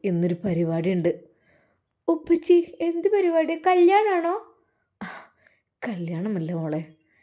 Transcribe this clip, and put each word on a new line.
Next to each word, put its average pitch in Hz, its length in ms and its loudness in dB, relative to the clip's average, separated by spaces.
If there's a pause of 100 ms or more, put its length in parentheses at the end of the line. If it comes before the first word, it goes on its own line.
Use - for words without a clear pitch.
ഇന്നൊരു 175 340 0
പരിപാടിയുണ്ട്." 170 720 0 (960)
"ഉപ്പച്ചി, 339 500 2 (220)
എന്ത് 339 280 -2
പരിപാടി? 330 520 2
കല്യാണമാണോ?" 370 720 4 (1500)
"കല്യാണമല്ല 175 720 -6
മോളെ, 156 280 -4 (400)